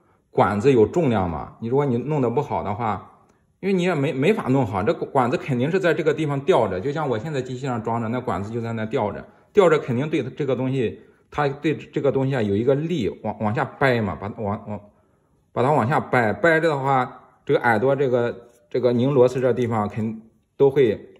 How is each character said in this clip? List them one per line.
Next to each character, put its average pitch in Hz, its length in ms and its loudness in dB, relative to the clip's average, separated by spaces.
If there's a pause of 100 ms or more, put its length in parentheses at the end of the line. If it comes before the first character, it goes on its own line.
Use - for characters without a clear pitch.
(320)
管 104 280 2
子 131 140 4
有 107 140 6
重 165 200 0
量 98 220 2
嘛， 73 300 -8
你 113 80 -8
如 120 80 -2
果 143 100 2
你 120 140 0
弄 147 200 -2
得 123 120 2
不 117 100 -2
好 95 220 -4
的 98 100 -6
话， 104 380 -6 (480)
因 180 80 -8
为 202 60 0
你 180 100 2
也 180 100 0
没， 139 180 0
没 139 220 2
法 - 140 -6
弄 131 180 2
好， 98 160 -2
这 110 140 0
管 123 340 0
子 - 80 0
肯 127 220 -4
定 135 100 0
是 185 100 0
在 165 140 2
这 165 100 -4
个 151 80 2
地 147 140 -2
方 143 160 -4
吊 139 260 2
着， 92 120 -4
就 127 120 -4
像 151 160 -4
我 117 120 -2
现 156 120 -8
在 139 80 -4
机 127 160 -6
器 131 120 -8
上 117 160 -4
装 117 180 -4
着， 113 60 -4
那 120 120 -4
管 117 240 -4
子 101 60 -8
就 117 100 -6
在 113 140 -6
那 110 140 -4
吊 110 240 -2
着， 67 120 -10 (300)
吊 185 160 6
着 156 80 6
肯 123 180 -2
定 143 140 -2
对 - 140 0
这 131 240 -6
个 131 80 0
东 131 160 -2
西， 123 280 -4 (300)
它 147 180 -2
对 139 300 -2
这 - 240 -8
个 143 100 2
东 135 160 0
西 139 80 -2
啊 123 60 0
有 101 140 0
一 110 80 2
个 135 100 4
力， 151 340 -2 (140)
往， 107 180 -6
往 110 140 -2
下 151 100 -2
掰 127 380 2
嘛， 92 180 -2
把 95 80 -8
它 110 140 -10
往， 104 260 -4
往， 104 140 -10 (720)
把 120 120 0
它 131 80 2
往 123 180 2
下 143 100 2
掰， 117 320 0
掰 160 280 2
着 160 100 0
的 147 80 0
话， 127 420 0 (240)
这 - 80 -2
个 143 100 4
耳 117 180 2
朵 131 160 2
这 139 120 0
个， 120 400 -2 (220)
这 131 100 -2
个 123 140 2
拧 123 180 2
螺 127 160 6
丝 127 140 -4
这 127 100 2
地 117 140 -2
方 110 240 -2
肯 110 160 -4
定 110 160 -8 (340)
都 139 140 4
会 127 500 2